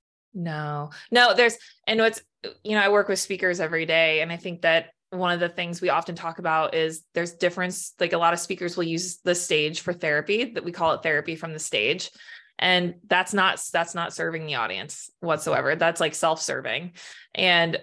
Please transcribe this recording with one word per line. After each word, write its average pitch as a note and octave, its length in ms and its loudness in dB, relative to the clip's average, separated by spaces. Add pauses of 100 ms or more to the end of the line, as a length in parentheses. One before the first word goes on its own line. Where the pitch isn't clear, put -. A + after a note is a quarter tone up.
(340)
No, D3+ 560 -6 (200)
no, A#3+ 240 6
there's, A#3 240 4 (280)
and A3 140 0
what's, A3 220 2 (420)
you G#3+ 80 -4
know, G#3+ 80 4
I G3 80 4
work G3+ 200 6
with F#3+ 100 0
speakers F#3 420 0
every D#3+ 260 0
day. D#3+ 360 4
And E3 100 -2
I E3+ 60 -6
think E3+ 240 -10
that E3 280 4 (200)
one F3+ 220 0
of F3 80 0
the F3 100 0
things E3+ 320 -6
we F3 80 2
often E3+ 240 0
talk E3 240 -8
about D#3+ 360 0
is D#3+ 300 -2 (100)
there's F3 180 -2
difference. F3+ 680 -2
Like, F3 140 0
a E3+ 40 2
lot E3 140 4
of E3+ 80 -2
speakers F3 360 -6
will F3 80 0
use E3 340 -4
the F3 160 0
stage D#3 460 -2
for F3+ 120 -6
therapy, E3+ 600 0
that F3 120 -8
we E3+ 80 -8
call E3 220 0
it - 80 -8
therapy D#3 340 -2
from E3 160 -10
the D#3 60 -10
stage. C#3 520 -2 (480)
And F3+ 360 2 (140)
that's F#3 260 0
not, F#3+ 260 2 (120)
that's E3+ 220 0
not E3+ 200 -6
serving E3 320 -6
the D3 80 -6
audience A2 560 -6 (100)
whatsoever. D3+ 560 0
That's, E3+ 240 2
like, D#3 140 0
self-serving. D#3 800 -2 (420)
And E3+ 480 4